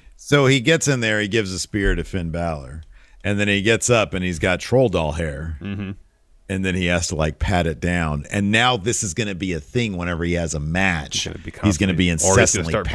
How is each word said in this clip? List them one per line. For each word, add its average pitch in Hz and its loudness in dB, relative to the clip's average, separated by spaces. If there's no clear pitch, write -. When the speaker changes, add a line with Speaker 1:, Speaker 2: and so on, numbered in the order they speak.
Speaker 1:
So 143 2
he 131 4
gets 151 2
in 131 2
there, 107 2
he 104 0
gives 98 0
a 92 -6
spear 98 0
to 85 -2
Finn 87 -4
Balor, 80 -6
and 101 -2
then 104 0
he 101 2
gets 110 2
up 110 4
and 92 -2
he's 90 -2
got 90 2
troll 127 2
doll 80 0
hair. 78 -6
Speaker 2:
Mm-hmm. 101 -8
Speaker 1:
And 95 -2
then 95 0
he 92 0
has 87 2
to, - -6
like, 78 -2
pat 87 2
it 78 -4
down. 80 -2
And 101 0
now 120 2
this 104 -4
is 101 -4
gonna 104 -4
be 92 -4
a 80 -4
thing 110 -4
whenever 87 -2
he 87 0
has 85 -2
a 76 -4
match. 80 -2
Speaker 2:
It's - -
gonna 82 -10
be 98 -12
Speaker 1:
He's 98 2
gonna 95 2
be 87 2
Speaker 2:
constantly, - -
or 85 2
he's 82 0
gonna 95 6
Speaker 1:
incessantly 95 4
Speaker 2:
start 80 0
put-, - -4